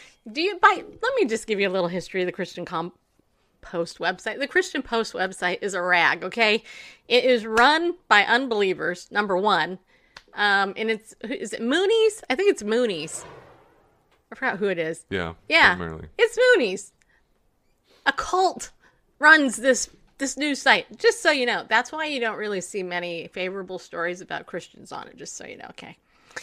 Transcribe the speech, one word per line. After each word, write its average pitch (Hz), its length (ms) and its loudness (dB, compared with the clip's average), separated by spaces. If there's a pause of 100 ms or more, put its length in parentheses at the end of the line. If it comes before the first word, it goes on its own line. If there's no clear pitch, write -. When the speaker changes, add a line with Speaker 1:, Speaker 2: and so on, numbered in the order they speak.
(300)
Speaker 1:
Do 247 120 -6
you 381 180 -2
buy? 415 240 4 (180)
Let 523 140 -2
me 415 100 2
just 220 220 -4
give 202 140 -2
you 196 80 2
a - 20 -4
little 185 160 0
history 180 340 -4
of 180 40 0
the 180 80 -4
Christian 175 320 -10
Compost - 1300 -10
website. 185 400 -4
The 277 80 -2
Christian 349 340 0
Post 226 320 -2
website 185 480 -4
is 196 120 -4
a 180 80 -4
rag, 170 440 4
okay? 214 360 2 (460)
It 240 160 4
is 247 220 4
run 302 500 4 (140)
by 208 160 8
unbelievers, 202 840 0
number 202 280 0
one. 185 420 2 (540)
Um, 196 420 2
and 220 160 -2
it's, - 300 -8
is 214 320 -8
it - 80 -8
Moonies? 415 680 2
I 262 60 0
think 392 160 2
it's - 120 0
Moonies. 208 600 -2 (1080)
I 233 40 -20
forgot 247 220 -2
who 202 100 -2
it 185 120 -2
is. 160 300 -6
Speaker 2:
Yeah, 87 260 -4 (120)
Speaker 1:
Yeah, 214 280 4
Speaker 2:
primarily. 85 320 -8 (100)
Speaker 1:
it's 453 200 2
Moonies. 359 540 2 (1120)
A - 80 0
cult - 580 -2 (480)
runs 294 380 6
this, 247 320 0 (280)
this 269 200 -6
news 285 240 -2
site, 214 360 0
just - 240 2
so 339 100 2
you 262 140 0
know. 208 220 -2
That's 233 240 2
why 311 140 -6
you 285 140 -4
don't 220 180 -4
really 202 240 -6
see 196 200 -8
many 175 460 -6
favorable 185 500 -8
stories 175 440 -8
about - 260 -10
Christians - 440 -14
on - 160 -12
it, - 100 -20
just - 180 -16
so - 100 -16
you - 120 -16
know, - 140 -18
okay? - 260 -20 (460)